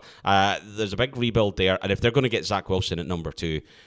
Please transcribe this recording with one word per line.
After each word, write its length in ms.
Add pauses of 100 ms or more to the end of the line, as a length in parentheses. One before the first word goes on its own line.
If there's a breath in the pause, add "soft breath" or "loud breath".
(240 loud breath)
Uh, 400
there's 300
a 40
big 200
rebuild 400
there, 240
and 100
if 100
they're 100
gonna 180
get 160
Zach 240
Wilson 300
at 80
number 240
two, 300 (260 soft breath)